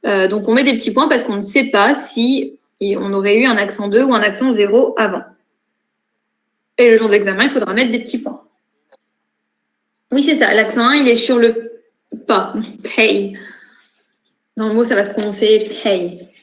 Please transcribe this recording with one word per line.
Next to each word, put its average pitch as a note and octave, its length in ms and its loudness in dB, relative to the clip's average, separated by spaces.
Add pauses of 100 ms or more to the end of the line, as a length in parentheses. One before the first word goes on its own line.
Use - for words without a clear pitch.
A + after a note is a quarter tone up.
Euh, F#3+ 220 0
donc, G3+ 200 -2
on A3+ 60 2
met C4+ 100 4
des C4 100 2
petits A3+ 180 -4
points C4+ 160 2
parce B3 160 0
qu'on G3+ 120 -6
ne G3+ 60 -4
sait C4 220 0
pas G#3+ 300 2
si B3+ 640 -4 (220)
on G3 320 -4
aurait G3+ 240 0
eu A#3+ 100 4
un B3 100 2
accent G3+ 320 -4
deux G#3 140 2
ou C4+ 120 2
un G#3+ 80 0
accent G#3+ 320 -2
zéro G#3 440 2
avant. G3 240 -2 (1600)
Et A#3+ 120 6
le A3+ 60 6
jour A3 120 2
d'examen, G3+ 360 0
il C#4 60 0
faudra G3+ 240 -2
mettre A#3 180 0
des A#3 80 -2
petits A#3 200 -8
points. - 220 -12 (1700)
Oui, C#4 120 0
c'est D4 140 2
ça. B3+ 160 2
L'accent A3 360 0
un, C4+ 60 4
il C#4+ 140 2
est A#3 80 4
sur A#3+ 220 0
le A#3 440 0 (440)
pas, - 280 -2 (420)
pay. G3+ 380 0 (1200)
Dans A3 120 -4
le G#3 60 -2
mot, A#3 100 2
ça A#3 100 0
va G3+ 100 2
se G3+ 60 -4
prononcer G#3+ 600 0 (120)
pay. F3+ 460 -4 (140)